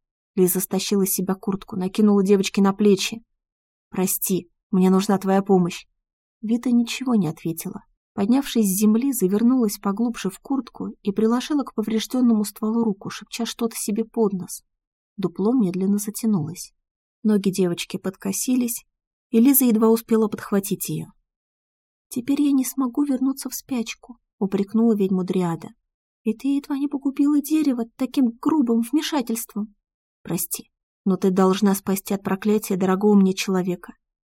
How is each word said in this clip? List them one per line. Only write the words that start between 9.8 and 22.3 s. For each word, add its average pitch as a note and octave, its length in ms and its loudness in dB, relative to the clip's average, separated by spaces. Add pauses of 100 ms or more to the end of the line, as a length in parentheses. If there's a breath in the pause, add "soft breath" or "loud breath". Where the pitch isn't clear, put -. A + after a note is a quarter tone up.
в - 100 -10
куртку - 640 -8
и G3+ 100 -2
приложила A#3+ 520 0
к - 100 -16
повреждённому A3 720 0
стволу A3+ 400 -2
руку, F#3+ 240 -4
шепча - 360 -10
что-то A#3 300 -6
себе A3 300 -4
под A3 260 0
нос. - 320 -8 (540)
Дупло F#3+ 360 -2
медленно F#3+ 440 0
затянулось. G#3 760 -4 (500)
Ноги G#3 260 2
девочки F3+ 480 -2
подкосились, A#3 880 -4 (460)
и A3+ 100 6
Лиза C4+ 240 4
едва A3 240 4
успела A3 400 2
подхватить G3 580 -4
её. D#3+ 200 -8 (1000)
«Теперь C#4 340 -2